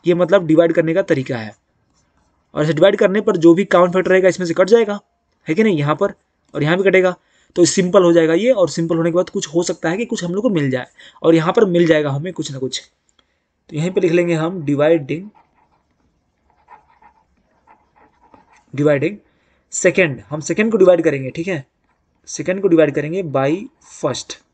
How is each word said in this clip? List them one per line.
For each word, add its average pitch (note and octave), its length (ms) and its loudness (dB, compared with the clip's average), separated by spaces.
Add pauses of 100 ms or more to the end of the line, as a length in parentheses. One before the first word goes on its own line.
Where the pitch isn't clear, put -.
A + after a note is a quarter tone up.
ये F3 60 2
मतलब F3 340 2
डिवाइड E3 260 4
करने E3 200 0
का F#3+ 80 0
तरीका C#3 360 -4
है। G#2+ 180 -10 (960)
और D3+ 100 -4
ऐसे D#3+ 100 -2
डिवाइड F#3+ 220 4
करने G3+ 260 0
पर F#3 160 -2
जो E3 160 6
भी F#3 120 2
कॉमन F3+ 260 2
फैक्टर F3+ 200 0
रहेगा F#3 180 4
इसमें F3+ 180 -4
से E3 60 -6
कट F#3 140 0
जाएगा, G#3 320 2 (480)
है D#3 80 -4
कि G#3 80 0
नहीं, G#3 140 2
यहाँ D3 180 -2
पर G3 180 -2 (400)
और C#3+ 100 -4
यहाँ D#3+ 140 0
भी G3 60 -2
कटेगा। F#3 320 2 (400)
तो F3 100 4
सिंपल F3+ 380 2
हो F3 100 4
जाएगा E3 200 4
ये, G#3 180 2
और F#3+ 180 2
सिंपल E3 280 -4
होने E3 140 -2
के D#3+ 40 -6
बाद F3+ 140 0
कुछ - 180 -8
हो E3+ 160 -2
सकता E3+ 260 -6
है F3 80 -4
कि A#3 80 -4
कुछ G#3 180 -8
हम F3 100 -6
लोग G#3 100 -4
को B3+ 60 0
मिल D3+ 220 -2
जाए, B2+ 140 -6 (380)
और E3 120 4
यहाँ E3 180 0
पर A3 120 4
मिल F3 220 2
जाएगा D3+ 240 2
हमें D3+ 220 -8
कुछ D3+ 180 -10
ना C3+ 80 -12
कुछ। - 320 -10 (760)
तो - 60 -16
यहीं D#3+ 160 -4
पे G3 100 0
लिख F3+ 100 0
लेंगे E3+ 220 0
हम E3 300 -4
डिवाइडिंग, D3 640 -2 (3500)
डिवाइडिंग D3 420 0 (540)
सेकेंड, E3+ 580 0
हम D3+ 100 -8
सेकेंड G#3 320 -2
को A3 60 0
डिवाइड F3+ 260 4
करेंगे, C#3 260 -2
ठीक E3 180 -10
है, E3+ 180 -6 (640)
सेकेंड F3+ 340 -6
को G3 60 0
डिवाइड D#3 280 4
करेंगे D#3 280 -6
by C#3 320 -2 (460)
फर्स्ट - 400 -8 (120)